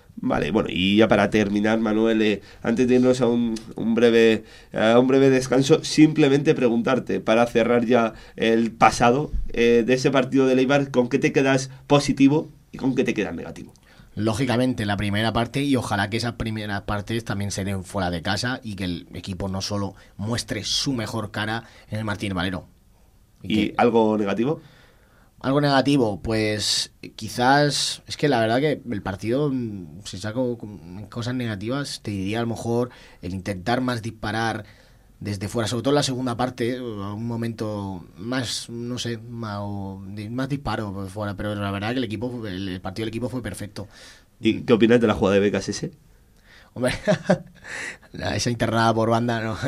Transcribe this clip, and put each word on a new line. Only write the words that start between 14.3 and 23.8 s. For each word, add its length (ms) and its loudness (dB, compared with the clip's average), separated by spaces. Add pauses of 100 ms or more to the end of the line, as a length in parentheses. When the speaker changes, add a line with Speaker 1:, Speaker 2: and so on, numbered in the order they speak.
Speaker 2:
la 100 -2
primera 360 0
parte, 320 -2
y 100 2
ojalá 340 -2
que 80 -4
esas 180 -4
primeras 480 -6
partes 420 -4
también 260 -6
se 140 -4
den 180 -4
fuera 300 -4
de 100 -6
casa 400 -4
y 140 -10
que 80 -6
el 280 -6
equipo 360 -8
no 120 -6
solo 360 -6 (200)
muestre 460 -6
su 300 -4
mejor 400 -6
cara 320 -4 (260)
en 80 -4
el 60 -4
Martínez 320 -4
Valero. 320 -4 (720)
Speaker 1:
¿Y 280 0
Speaker 2:
que 60 -14
Speaker 1:
algo 400 4